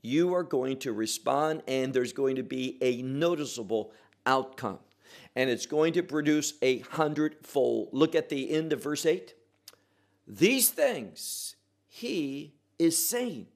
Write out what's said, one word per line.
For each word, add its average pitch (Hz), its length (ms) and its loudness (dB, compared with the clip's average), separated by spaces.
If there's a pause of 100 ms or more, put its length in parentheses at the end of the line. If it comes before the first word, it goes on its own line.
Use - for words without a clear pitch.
you 165 320 2
are 180 100 0
going 131 360 -2
to 123 140 -4
respond, 139 720 0
and 131 260 0
there's 123 200 2
going 135 240 2
to 131 60 -4
be 131 380 -6
a 127 200 2
noticeable 131 880 -2 (340)
outcome. 131 540 -2 (560)
And 131 140 2
it's 120 160 0
going 156 280 2
to 175 100 0
produce 151 580 0
a 131 180 2
hundredfold. 147 1120 0
Look 160 240 4
at 156 140 0
the 135 200 -4
end 156 220 0
of 127 100 0
verse 147 240 -4
eight. 165 300 0 (920)
"These 214 440 4
things 147 880 -4 (280)
he 151 680 -6 (260)
is 165 180 4 (120)
saying." 233 460 -4